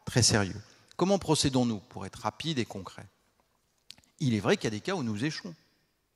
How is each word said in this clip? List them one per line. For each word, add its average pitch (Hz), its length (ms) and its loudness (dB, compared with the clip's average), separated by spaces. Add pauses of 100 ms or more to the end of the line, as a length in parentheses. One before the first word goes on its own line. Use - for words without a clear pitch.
très - 160 4
sérieux. 98 400 4 (340)
Comment 196 220 2
procédons-nous 127 600 2
pour 95 260 -14
être - 140 -14
rapide 135 400 -4
et 104 60 0
concret ? 101 420 -14 (1120)
Il 123 140 2
est 104 60 2
vrai 139 180 2
qu'il - 80 -4
y - 20 0
a 110 40 -2
des 104 100 -6
cas 196 140 -4
où 156 80 -4
nous 110 200 -4
échouons. 147 320 -6 (600)